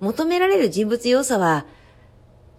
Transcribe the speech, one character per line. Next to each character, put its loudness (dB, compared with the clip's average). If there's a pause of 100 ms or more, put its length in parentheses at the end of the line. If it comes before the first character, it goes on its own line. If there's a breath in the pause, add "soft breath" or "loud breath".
求 -2
め 0
ら 2
れ 2
る 2
人 -2
物 -4
要 2
素 -2
は 0 (960 loud breath)